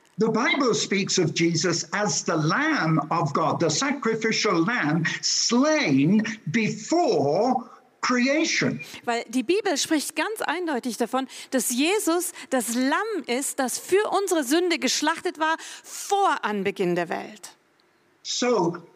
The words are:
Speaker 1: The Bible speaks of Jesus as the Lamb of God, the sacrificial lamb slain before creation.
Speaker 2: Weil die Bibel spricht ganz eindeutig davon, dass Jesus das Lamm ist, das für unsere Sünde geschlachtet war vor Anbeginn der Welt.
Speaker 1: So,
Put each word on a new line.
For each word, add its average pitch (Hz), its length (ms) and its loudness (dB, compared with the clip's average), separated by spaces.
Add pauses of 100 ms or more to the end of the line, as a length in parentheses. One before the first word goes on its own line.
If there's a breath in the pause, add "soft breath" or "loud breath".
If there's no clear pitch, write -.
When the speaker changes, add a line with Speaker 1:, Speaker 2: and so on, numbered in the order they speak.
(180)
Speaker 1:
The 220 100 2
Bible 254 460 2
speaks - 460 0
of 156 160 0
Jesus 170 560 0
as 202 340 -2
the 175 120 0
Lamb 170 640 0 (120)
of 165 220 -2
God, 156 260 0
the 165 100 2
sacrificial 220 960 0
lamb 170 400 0 (160 loud breath)
slain 220 1040 2 (220 loud breath)
before 220 1200 2 (300 loud breath)
creation. 254 800 2 (240 loud breath)
Speaker 2:
Weil 233 240 -2
die 233 160 -2
Bibel 370 320 2
spricht - 400 0
ganz 392 240 -2
eindeutig 285 560 -2
davon, 254 320 -2 (240 loud breath)
dass 254 180 0
Jesus 339 640 0 (180 loud breath)
das 240 260 0
Lamm 320 520 0
ist, 262 320 -4
das 247 180 -2
für - 320 0
unsere 349 360 0
Sünde 330 340 2
geschlachtet 302 580 -2
war 320 200 0 (260 loud breath)
vor 392 600 0
Anbeginn 196 500 0
der 175 140 0
Welt. 202 400 -10 (760)
Speaker 1:
So, 208 540 0 (180)